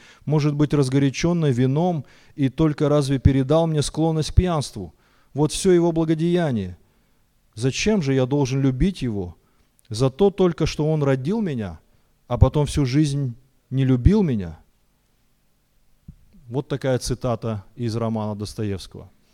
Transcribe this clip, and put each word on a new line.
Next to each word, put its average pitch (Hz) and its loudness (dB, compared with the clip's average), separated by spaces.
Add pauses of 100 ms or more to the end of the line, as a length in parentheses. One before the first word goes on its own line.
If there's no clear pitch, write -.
(220)
может 147 2
быть, 147 0
разгорячённой 143 2
вином, 139 0 (300)
и 139 0
только 151 0
разве 143 2
передал 135 2
мне 156 0
склонность 160 -2
к - -16
пьянству? 156 -2 (400)
Вот 147 0
всё - 0
его 175 4
благодеяние. 160 -2 (800)
Зачем 147 -2
же 135 0
я 127 2
должен 135 0
любить 135 0
его? 101 -6 (540)
За 127 0
то 202 2
только, 180 0
что 156 -2
он 156 0
родил 139 0
меня, 113 -6 (480)
а 123 -4
потом 131 2
всю 147 0
жизнь 139 0 (360)
не 131 0
любил 131 4
меня?" 101 -2 (1900)
Вот 123 -6
такая 131 -2
цитата 113 -4 (100)
из 117 -4
романа 110 -4
Достоевского. 98 -8 (240)